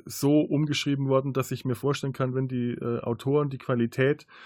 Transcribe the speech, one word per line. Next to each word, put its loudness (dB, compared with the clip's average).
so 4
umgeschrieben 0
worden, 2
dass -2
ich -6
mir 0
vorstellen -2
kann, -2
wenn -2
die, -2
äh, -4
Autoren 0
die -8
Qualität 0